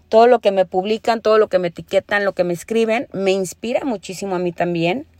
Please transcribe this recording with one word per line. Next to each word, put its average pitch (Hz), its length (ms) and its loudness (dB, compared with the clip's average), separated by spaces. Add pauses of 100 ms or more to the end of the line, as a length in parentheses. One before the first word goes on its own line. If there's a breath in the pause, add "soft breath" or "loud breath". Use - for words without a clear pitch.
todo 226 180 6
lo 240 120 4
que 202 120 2
me 190 140 2
publican, 220 560 -2
todo 214 160 2
lo 214 100 4
que 185 100 0
me 175 120 -4
etiquetan, 196 560 -2
lo 190 80 -2
que 180 100 -2
me 175 80 -4
escriben, 220 600 -2
me 190 180 0
inspira 226 540 -4
muchísimo 196 500 -6
a 175 40 -2
mí 180 120 -2
también. 175 560 -2 (120)